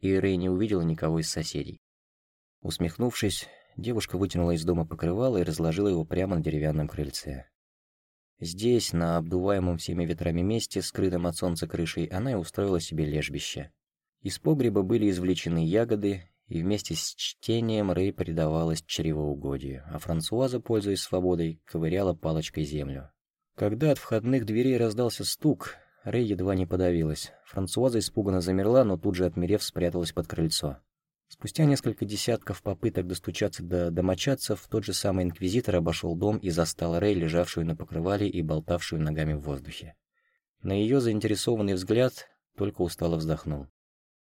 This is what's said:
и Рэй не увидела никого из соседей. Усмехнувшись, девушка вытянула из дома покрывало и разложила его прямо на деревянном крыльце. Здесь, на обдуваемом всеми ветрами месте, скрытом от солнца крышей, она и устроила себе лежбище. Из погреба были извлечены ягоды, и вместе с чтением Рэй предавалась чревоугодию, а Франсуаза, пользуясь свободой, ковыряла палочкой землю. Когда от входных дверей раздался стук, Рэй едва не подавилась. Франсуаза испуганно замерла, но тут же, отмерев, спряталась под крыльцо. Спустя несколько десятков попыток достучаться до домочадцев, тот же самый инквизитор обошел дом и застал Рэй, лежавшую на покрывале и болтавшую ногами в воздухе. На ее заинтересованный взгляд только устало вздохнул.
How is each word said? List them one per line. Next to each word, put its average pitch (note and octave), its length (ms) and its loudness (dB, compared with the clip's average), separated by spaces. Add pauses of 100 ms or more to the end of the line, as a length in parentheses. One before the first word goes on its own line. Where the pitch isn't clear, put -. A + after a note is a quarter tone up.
и F#2+ 140 2
Рэй F#2+ 220 2
не F2+ 120 0
увидела F#2+ 320 2
никого D#2+ 400 2
из D#2+ 80 -2
соседей. - 500 -6 (840)
Усмехнувшись, G2+ 840 -2 (280)
девушка G#2+ 400 -4
вытянула F2 360 2
из D#2+ 120 0
дома E2+ 220 2
покрывало G2 500 0
и F2+ 60 4
разложила E2 460 0
его E2+ 180 2
прямо F2+ 300 0
на D#2+ 60 2
деревянном D2+ 460 0
крыльце. C#2 560 -8 (960)
Здесь, G2+ 520 0
на E2+ 240 2
обдуваемом F2+ 600 0
всеми E2+ 260 -2
ветрами E2 380 0
месте, G#2+ 380 0
скрытом F2+ 460 0
от E2 100 -2
солнца E2+ 300 -2
крышей, E2+ 400 -2
она A2+ 260 -2
и - 20 0
устроила F#2+ 460 0
себе D#2 240 -2
лежбище. D2 680 -4 (500)
Из F#2+ 160 -6
погреба B2 440 4
были G#2 280 4
извлечены F2 540 2
ягоды, G2+ 580 2 (240)
и E2+ 160 -4
вместе G2 320 -2
с - 200 -6
чтением A2+ 760 0
Рэй F#2 220 2
предавалась E2 680 0
чревоугодию, C#2 1080 -4
а D#2 80 -8
Франсуаза, A2+ 600 -2
пользуясь G2+ 400 0
свободой, F2 640 0
ковыряла E2+ 500 0
палочкой D#2+ 500 -2
землю. C#2 460 -6 (460)
Когда A2+ 340 2
от C3+ 80 2
входных A#2 460 0
дверей A#2+ 320 2
раздался A2+ 480 0
стук, - 500 0 (300)
Рэй A#2 200 0
едва F#2+ 300 0
не F#2 100 2
подавилась. E2+ 680 2 (120)
Франсуаза A2+ 540 0
испуганно G2 420 0
замерла, G2 440 4
но G2 120 2
тут F2+ 200 0
же, F2+ 100 4
отмерев, F2 380 0
спряталась F2 480 -2
под E2 160 -4
крыльцо. - 500 -2 (500)
Спустя - 380 0
несколько B2 400 0
десятков G#2 560 -4
попыток F2+ 440 -2
достучаться F2+ 560 -4
до F2 280 0
домочадцев, F#2 800 0
тот G#2+ 160 -2
же F#2+ 100 -4
самый F#2+ 300 0
инквизитор F#2+ 520 0
обошел E2+ 400 0
дом G#2 220 2
и F#2+ 100 -6
застал E2+ 500 0
Рэй, G#2 160 4
лежавшую E2 520 0
на D#2+ 100 -2
покрывале F2+ 520 -2
и F2+ 120 -2
болтавшую D#2+ 640 -2
ногами D#2 320 0
в D2 80 -4
воздухе. D2 520 -8 (680)
На F#2+ 100 -2
ее A2 280 4
заинтересованный G#2+ 760 0
взгляд A2+ 540 2 (280)
только G2+ 240 -2
устало E2 360 0
вздохнул. D#2 500 -2 (540)